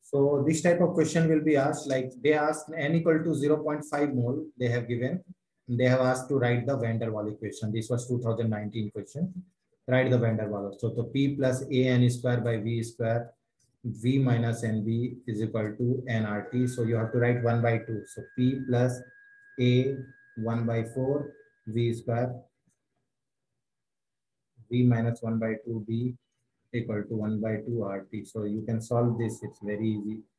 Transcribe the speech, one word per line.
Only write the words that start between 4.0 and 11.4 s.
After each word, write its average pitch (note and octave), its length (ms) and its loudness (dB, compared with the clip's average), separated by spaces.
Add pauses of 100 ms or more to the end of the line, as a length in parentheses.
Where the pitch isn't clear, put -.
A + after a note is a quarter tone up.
mole B2+ 320 0 (100)
they B2 120 -2
have A#2 180 -2
given. B2 380 -4 (420)
They B2 200 2
have C3 140 4
asked B2+ 280 0
to C#3+ 80 0
write A#2+ 280 2
the C#3 120 0
van A2+ 240 0
der A2+ 100 -2
Waal G#2+ 160 -4
equation. G#2+ 460 -6
This A2+ 180 -4
was A#2+ 160 -2
two A#2+ 140 -2
thousand A2+ 300 0
nineteen G#2+ 420 -4
question. C#3 400 -6 (560)
Write B2+ 240 4
the B2 60 4
van A2+ 180 2
der G#2+ 120 -2
Waal. G2+ 300 -6
So, - 160 -2
so A#2+ 100 -2
P C#3 300 0
plus C3 340 0